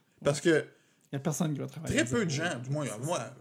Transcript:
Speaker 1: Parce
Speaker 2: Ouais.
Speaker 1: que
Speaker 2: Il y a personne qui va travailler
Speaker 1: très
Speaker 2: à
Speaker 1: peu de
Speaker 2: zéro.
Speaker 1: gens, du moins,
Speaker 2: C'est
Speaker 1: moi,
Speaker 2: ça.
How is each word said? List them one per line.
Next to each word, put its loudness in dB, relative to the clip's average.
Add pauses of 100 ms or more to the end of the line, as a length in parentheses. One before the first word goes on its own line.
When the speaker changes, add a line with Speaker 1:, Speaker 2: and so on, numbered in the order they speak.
(240)
Speaker 1:
Parce 2
Speaker 2:
Ouais. 6
Speaker 1:
que 6 (460)
Speaker 2:
Il -4
y -2
a -4
personne 0
qui -4
va -4
travailler -4
Speaker 1:
très 4
Speaker 2:
à 0
Speaker 1:
peu 2
de 0
Speaker 2:
zéro. 0
Speaker 1:
gens, -4
du -8
moins, -2
Speaker 2:
C'est -6
Speaker 1:
moi, 0
Speaker 2:
ça. -8